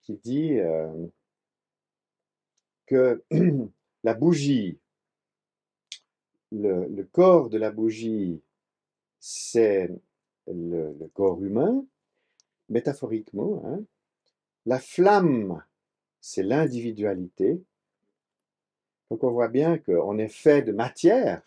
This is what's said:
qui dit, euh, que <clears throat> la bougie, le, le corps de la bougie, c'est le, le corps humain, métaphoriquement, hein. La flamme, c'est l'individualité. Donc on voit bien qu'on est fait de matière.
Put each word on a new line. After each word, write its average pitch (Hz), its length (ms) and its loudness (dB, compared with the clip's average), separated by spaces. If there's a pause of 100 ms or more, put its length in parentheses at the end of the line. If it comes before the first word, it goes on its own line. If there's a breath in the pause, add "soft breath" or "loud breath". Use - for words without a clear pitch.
qui 107 140 -12
dit, 139 420 -2
euh, 80 480 -4 (1800)
que 127 460 2
<clears throat> 156 720 0
la 113 100 2
bougie, 139 640 2 (1700)
le, 98 340 -2
le - 200 -8
corps 175 440 4
de 107 80 -4
la 107 140 -2
bougie, 110 680 -4 (840)
c'est 98 680 0 (560)
le, 85 500 -6
le 80 160 -16
corps 95 300 0
humain, 165 420 0 (840)
métaphoriquement, 110 960 -4
hein. 170 180 -8 (840)
La 127 140 0
flamme, 147 840 2 (600)
c'est - 200 -8
l'individualité. 110 1200 -2 (1500)
Donc 113 140 -4
on 123 60 2
voit 120 180 0
bien 156 280 2
qu'on 95 420 0
est 107 100 -4
fait - 320 4
de 113 100 -4
matière. 131 760 2